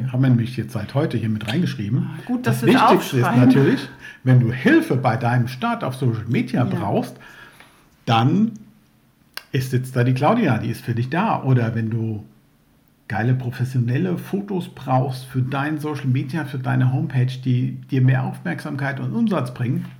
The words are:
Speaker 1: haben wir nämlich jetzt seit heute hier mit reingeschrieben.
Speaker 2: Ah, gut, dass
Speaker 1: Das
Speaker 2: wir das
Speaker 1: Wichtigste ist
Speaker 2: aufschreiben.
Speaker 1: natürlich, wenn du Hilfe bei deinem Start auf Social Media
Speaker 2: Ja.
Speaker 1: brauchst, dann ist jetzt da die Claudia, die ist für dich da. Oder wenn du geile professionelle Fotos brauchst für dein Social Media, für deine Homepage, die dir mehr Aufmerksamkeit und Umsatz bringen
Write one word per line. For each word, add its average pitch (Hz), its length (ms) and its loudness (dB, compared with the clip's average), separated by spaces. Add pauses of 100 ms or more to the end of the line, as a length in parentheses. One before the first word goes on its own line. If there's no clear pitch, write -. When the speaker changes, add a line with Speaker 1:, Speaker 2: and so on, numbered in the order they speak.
(100)
Speaker 1:
haben 127 120 0
wir 131 80 4
nämlich 110 260 2
jetzt 107 160 -6
seit 101 220 -8
heute 147 220 0
hier 110 120 -2
mit 107 220 -4
reingeschrieben. 117 600 -2
Speaker 2:
Ah, - 160 -12
gut, 247 200 -4
dass 127 140 0
Speaker 1:
Das - 60 0
Speaker 2:
wir 175 80 6
das 196 160 4
Speaker 1:
Wichtigste - 280 2
ist 117 60 4
Speaker 2:
aufschreiben. 123 240 6
Speaker 1:
natürlich, 139 400 4 (360)
wenn 127 160 6
du 110 120 2
Hilfe 269 440 2
bei 120 200 0
deinem 120 320 0
Start 233 360 -4
auf 131 100 -4
Social 110 340 -2
Media 135 360 0
Speaker 2:
Ja. 127 140 -2
Speaker 1:
brauchst, - 380 -2 (880)
dann 147 460 4 (1000)
ist 131 200 -2
jetzt 127 240 -2
da 120 80 4
die 127 100 2
Claudia, 151 440 2
die 107 120 -4
ist - 140 -8
für 113 100 -2
dich 120 160 -2
da. 180 320 0
Oder 120 320 2
wenn 110 160 -2
du 110 340 -4 (840)
geile 110 260 0
professionelle 127 840 -2
Fotos 202 500 -6
brauchst - 580 -2
für 127 160 -2
dein 139 360 -4
Social 143 280 -6
Media, 139 380 -2
für 131 140 -8
deine 127 340 0
Homepage, 131 340 0 (180)
die 131 280 0 (180)
dir 131 100 2
mehr 127 240 4
Aufmerksamkeit 139 760 -6
und 127 140 -6
Umsatz 196 400 0
bringen 127 300 -4 (160)